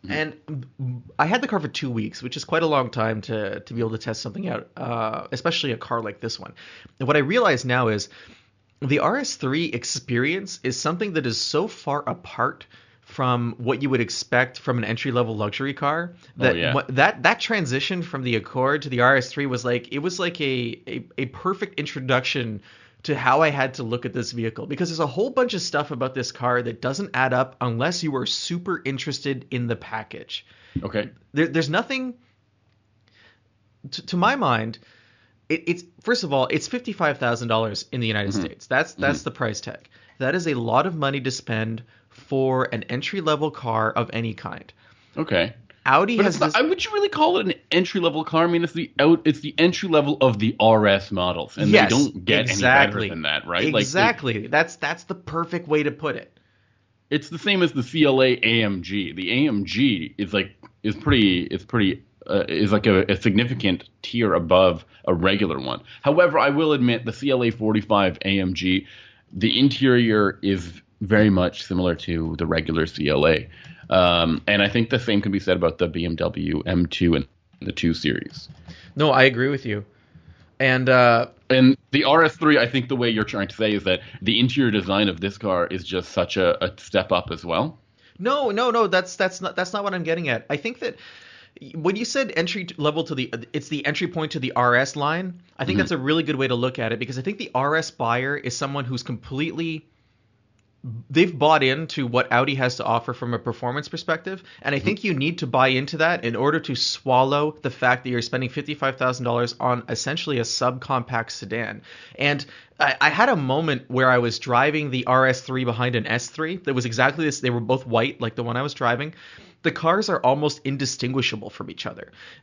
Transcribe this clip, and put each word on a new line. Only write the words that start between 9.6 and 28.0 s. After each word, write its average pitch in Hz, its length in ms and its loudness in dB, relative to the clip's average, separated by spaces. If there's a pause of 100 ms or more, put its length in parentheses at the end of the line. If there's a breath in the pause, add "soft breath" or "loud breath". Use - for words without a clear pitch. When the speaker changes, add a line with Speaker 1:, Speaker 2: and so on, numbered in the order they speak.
Speaker 2:
experience 131 1000 -4
is - 160 -4
something 180 340 -4
that 156 120 -2
is 113 140 -2
so 175 280 -2
far 143 400 -6
apart - 580 -6 (360 soft breath)
from 120 560 -2
what 131 240 -2
you 143 80 0
would 127 100 2
expect 123 600 -2
from 123 180 -2
an 110 80 -2
entry-level 117 500 -2
luxury 107 380 -4
car 165 420 -4
Speaker 1:
Oh, - 280 -8
Speaker 2:
that 120 120 4
Speaker 1:
yeah. 85 180 0
Speaker 2:
what, 131 220 -2
that, 151 280 2
that 214 180 2
transition 175 640 -2
from 135 200 -8
the 120 140 0
Accord 135 460 -2
to 143 60 -10
the 123 120 -2
R 131 160 6
S 127 160 -2
three 143 140 -4
was 123 180 -4
like, 120 260 -2
it 139 80 -6
was 175 180 -4
like 175 220 -4
a, 131 480 -4
a, 120 200 -10 (100)
a 131 80 -4
perfect 190 520 -6
introduction 127 840 -2 (400 soft breath)
to 147 140 -4
how 131 260 2
I 156 80 4
had 135 260 -2
to 135 80 -8
look 117 220 -4
at 123 60 -8
this 123 220 -6
vehicle, 117 340 -6
because 170 220 -4
there's 160 100 -6
a 156 80 0
whole 185 220 -2
bunch 247 240 0
of 180 80 -6
stuff 147 300 -4
about 131 220 -4
this 127 200 -6
car 123 280 0
that 120 200 -8
doesn't 139 320 -4
add 127 200 2
up 127 280 0
unless 123 420 -2